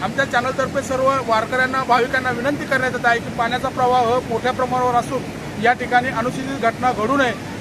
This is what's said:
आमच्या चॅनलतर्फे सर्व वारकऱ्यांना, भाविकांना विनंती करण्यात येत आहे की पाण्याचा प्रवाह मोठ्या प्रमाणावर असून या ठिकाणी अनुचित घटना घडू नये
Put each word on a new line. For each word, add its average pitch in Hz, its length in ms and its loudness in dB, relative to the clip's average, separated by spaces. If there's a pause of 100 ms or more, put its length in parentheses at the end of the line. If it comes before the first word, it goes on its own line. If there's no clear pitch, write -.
आमच्या 233 220 0
चॅनलतर्फे 262 560 -2
सर्व 262 340 2 (120)
वारकऱ्यांना, 254 560 2
भाविकांना 254 480 2
विनंती 285 340 -2
करण्यात 254 280 0
येत 240 120 -2
आहे 233 140 4
की 240 100 -8
पाण्याचा 240 400 -2
प्रवाह 247 500 2 (100)
मोठ्या 240 220 -2
प्रमाणावर 247 440 0
असून 247 280 0 (400)
या 233 100 6
ठिकाणी 247 340 0
अनुचित 254 540 -4
घटना 233 300 2
घडू 220 260 0
नये 247 160 2 (280)